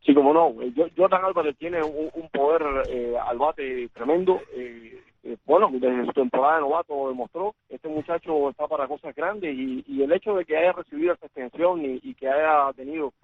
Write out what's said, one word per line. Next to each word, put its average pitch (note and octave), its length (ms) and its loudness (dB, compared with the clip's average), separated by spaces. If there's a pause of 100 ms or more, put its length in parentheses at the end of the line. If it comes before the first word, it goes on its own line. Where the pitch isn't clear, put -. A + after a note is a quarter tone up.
Sí, C#3+ 80 8
cómo C#3+ 180 8
no. D#3 300 4
Eh, B2 140 -6
Jo-, E3 200 2
Jordan F#3+ 300 2
Álvarez E3+ 320 -2
tiene E3+ 240 -4
un, D#3 320 -4
un D#3+ 160 -12
poder, D3 320 2 (260)
eh, A#2+ 320 -4
al A#2+ 200 -4
bate C3 500 -4
tremendo. F3 500 0 (160)
Eh, A#2+ 460 -14 (220)
eh, A#2+ 200 -10
bueno, F3+ 300 4
desde B2+ 320 0
su A#2+ 80 -6
temporada C3+ 440 2
de D#3 40 0
novato C#3+ 480 -2
demostró. D3+ 460 -8 (120)
Este D3 220 -14
muchacho D#3 600 -2
está D3 160 -6
para D3 200 -4
cosas D3 280 -12
grandes F3+ 420 -6
y, C3 300 -6
y C#3 160 0
el C#3 80 2
hecho G3 240 0
de F3 100 -2
que D3+ 100 -2
haya F3 160 4
recibido F3 420 -2
esta D#3 120 -8
extensión D3+ 580 -2
y, C3 200 -4
y C3 100 -14
que C3+ 160 -6
haya D3 460 4
tenido C#3 360 -6 (120)